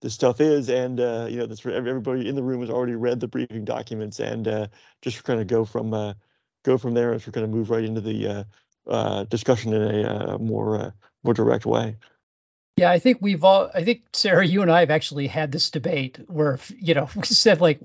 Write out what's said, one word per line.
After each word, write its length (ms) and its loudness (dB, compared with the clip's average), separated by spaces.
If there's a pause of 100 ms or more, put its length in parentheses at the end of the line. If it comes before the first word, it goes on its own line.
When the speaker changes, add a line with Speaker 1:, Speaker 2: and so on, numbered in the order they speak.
Speaker 1:
this 140 -8
stuff 260 2
is. 280 4
And, 320 -2
uh, 300 -2
you 80 -6
know, 80 -4
this, 140 -12
every-, 160 -4
everybody 520 -4
in 80 -4
the 60 -4
room 180 -2
has 100 -6
already 240 -2
read 260 -2
the 80 -6
briefing 360 -6
documents, 560 -8
and, 260 -4
uh, 200 -2 (360)
just 220 -8
kind 160 -2
of 60 -4
go 180 0
from, 300 -6
uh, 200 -6 (480)
go 160 2
from 160 -4
there 180 0
and 80 -4
sort 80 -16
of 60 -14
kind 100 -4
of 60 -4
move 200 -2
right 140 0
into 160 -4
the, 260 -4
uh, 180 -6 (420)
uh, 380 -2
discussion 480 0
in 100 2
a, 520 -2
uh, 40 -4
more, 400 -2
uh, 120 -6 (320)
more 120 2
direct 300 2
way. 320 -2 (800)
Speaker 2:
Yeah, 140 6
I 80 6
think 220 4
we've 240 0
all, 280 6
I 120 -2
think, 180 0 (100)
Sarah, 320 4
you 180 2
and 80 4
I 100 6
have 100 4
actually 360 -2
had 260 -4
this 180 -2
debate 560 -4
where, 320 0 (180)
you 160 0
know, 200 0
<laughs> 40 -10
we 60 -6
said, 380 4
like, 240 4